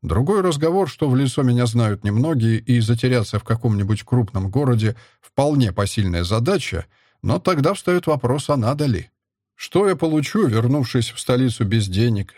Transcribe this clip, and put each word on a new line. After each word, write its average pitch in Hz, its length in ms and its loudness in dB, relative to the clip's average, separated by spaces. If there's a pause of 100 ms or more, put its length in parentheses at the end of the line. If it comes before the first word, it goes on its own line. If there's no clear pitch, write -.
Другой 156 400 0
разговор, 170 460 0
что 143 220 -2
в 123 60 2
лицо 135 260 0
меня 123 240 2
знают 110 380 0
немногие, 113 560 0
и 120 220 2
затеряться 117 580 0
в - 40 -18
каком-нибудь 107 600 -2
крупном 95 480 -2
городе — 120 440 0 (260)
вполне 139 500 0
посильная 92 520 -2
задача, 117 600 -2 (360)
но 147 180 -2
тогда 170 340 0
встает 180 320 -2
вопрос, 139 440 -2
а 147 80 2
надо 139 280 0
ли? 110 240 -2 (520)
Что 196 280 0
я 175 80 0
получу, 160 500 0
вернувшись 120 640 0
в - 80 -14
столицу 123 460 -2
без 98 240 0
денег, 101 480 -2